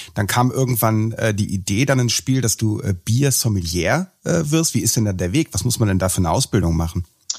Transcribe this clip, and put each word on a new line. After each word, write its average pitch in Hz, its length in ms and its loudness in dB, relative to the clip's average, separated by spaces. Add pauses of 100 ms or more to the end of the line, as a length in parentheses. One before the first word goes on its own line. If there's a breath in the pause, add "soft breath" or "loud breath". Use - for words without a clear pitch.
(140 loud breath)
Dann 101 120 0
kam 123 240 2
irgendwann, 113 640 0
äh, 110 220 -2
die 98 180 -2
Idee 107 340 0
dann 135 120 2
ins 120 140 0
Spiel, 127 300 0
dass 117 160 -2
du, 107 220 0
äh, 101 120 -2
Biersommelier, 110 1200 0 (120)
äh, 170 200 0
wirst. 160 300 0
Wie 127 60 2
ist - 160 -2
denn 110 100 0
da 101 80 -2
der 90 180 -2
Weg? 156 200 0
Was - 120 -4
muss 120 140 -2
man 110 100 2
denn 95 100 2
da 92 120 0
für - 80 -2
eine 87 120 2
Ausbildung 87 460 0
machen? 85 300 -4 (320 loud breath)